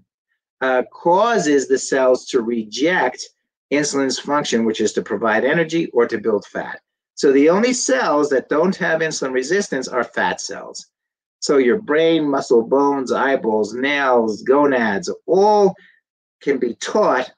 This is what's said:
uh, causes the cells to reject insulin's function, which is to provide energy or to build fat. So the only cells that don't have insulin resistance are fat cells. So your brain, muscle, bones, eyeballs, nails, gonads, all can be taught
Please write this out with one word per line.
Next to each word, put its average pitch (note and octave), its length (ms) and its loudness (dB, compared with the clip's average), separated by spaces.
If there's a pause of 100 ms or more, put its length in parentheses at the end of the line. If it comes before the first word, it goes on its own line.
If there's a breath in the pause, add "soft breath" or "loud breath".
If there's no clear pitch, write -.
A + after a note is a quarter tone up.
(600)
uh, B2+ 200 2 (100)
causes E3+ 760 2
the C3 100 2
cells B2+ 480 2
to B2+ 160 0
reject A#2+ 800 -2 (480)
insulin's C#3 460 -2
function, C#3+ 460 -2
which A2 160 -2
is G#2+ 140 -2
to - 80 -4
provide A2 420 -2
energy D#3+ 440 0
or A#2+ 200 2
to A2+ 100 -4
build G#2 280 -2
fat. - 340 -10 (360)
So C#3+ 160 2
the C#3 180 4
only A3 240 2
cells F3+ 560 0
that B2+ 200 -2
don't E3+ 280 0
have E3 240 -2
insulin D#3 320 -4
resistance C3 540 -4
are A#2+ 160 -2
fat G2 360 -4
cells. - 480 -14 (520)
So D3 180 0
your A#2+ 240 2
brain, D#3 480 0
muscle, B2+ 340 2
bones, C3+ 480 0
eyeballs, A2 640 0
nails, B2 680 0
gonads, A#2+ 680 0 (160)
all G3 480 4 (640 soft breath)
can C3+ 160 0
be A#2+ 180 -4
taught D#3 640 0